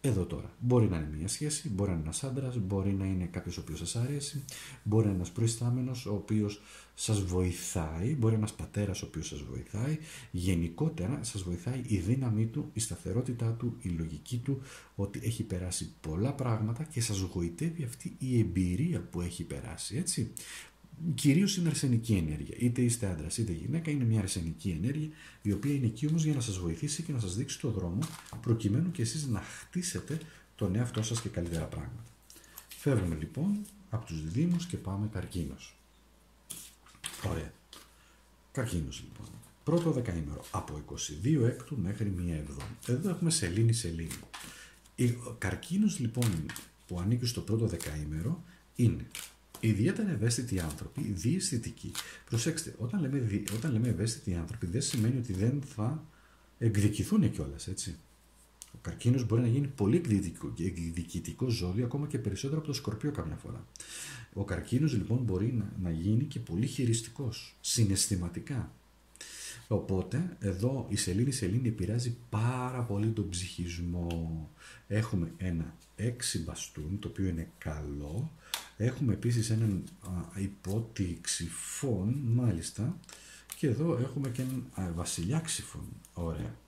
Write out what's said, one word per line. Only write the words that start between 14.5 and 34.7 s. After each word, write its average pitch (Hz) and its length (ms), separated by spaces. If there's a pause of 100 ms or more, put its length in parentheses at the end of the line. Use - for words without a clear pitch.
ότι 98 280
έχει 113 200
περάσει 90 580
πολλά 92 320
πράγματα 117 500
και 123 180
σας 101 180
γοητεύει 95 640
αυτή - 360
η 127 200
εμπειρία 92 600
που - 200
έχει 85 220
περάσει, 78 540
έτσι. - 340 (840)
Κυρίως 170 420
είναι 170 120
αρσενική 120 440
ενέργεια. 78 460
Είτε 120 220
είστε 117 260
άντρας 80 300
είτε 113 140
γυναίκα, 139 400
είναι 143 120
μια 110 160
αρσενική 90 500
ενέργεια, 139 400 (320)
η 104 100
οποία 143 220
είναι 135 120
εκεί 113 220
όμως 160 160
για 151 100
να 135 60
σας 107 180
βοηθήσει 90 460
και 156 80
να 131 80
σας 92 160
δείξει 139 240
το 147 100
δρόμο, 92 300 (420)
προκειμένου 117 500
και 147 100
εσείς 139 260
να 104 140
χτίσετε - 800 (360)
τον 95 200
εαυτό 120 280
σας 113 180
και - 80
καλύτερα 85 360
πράγματα. 71 380 (640)
Φεύγουμε 95 480
λοιπόν 156 420 (320)
από 113 160
τους 80 180
διδύμους 160 420
και - 120